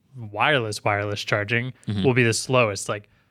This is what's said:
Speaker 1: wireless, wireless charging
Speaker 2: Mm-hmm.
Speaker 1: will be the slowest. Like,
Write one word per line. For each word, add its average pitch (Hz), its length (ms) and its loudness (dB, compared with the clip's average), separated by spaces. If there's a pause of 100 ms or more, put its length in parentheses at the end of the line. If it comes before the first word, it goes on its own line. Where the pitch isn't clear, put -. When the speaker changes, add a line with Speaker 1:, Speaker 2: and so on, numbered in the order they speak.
(160)
Speaker 1:
wireless, 113 680 0
wireless 104 380 -2
charging 117 500 -2 (140)
Speaker 2:
Mm-hmm. 104 180 -2
Speaker 1:
will 131 100 4
be 123 100 4
the 113 100 4
slowest. 113 540 0
Like, 107 200 -6 (220)